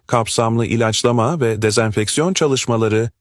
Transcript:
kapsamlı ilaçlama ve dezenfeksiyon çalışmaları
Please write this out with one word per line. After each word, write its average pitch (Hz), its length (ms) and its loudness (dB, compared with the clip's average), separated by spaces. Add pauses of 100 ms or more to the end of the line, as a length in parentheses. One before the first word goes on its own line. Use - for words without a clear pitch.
kapsamlı 117 600 0
ilaçlama 117 760 0
ve 113 220 -2
dezenfeksiyon 110 720 0
çalışmaları 113 760 0 (100)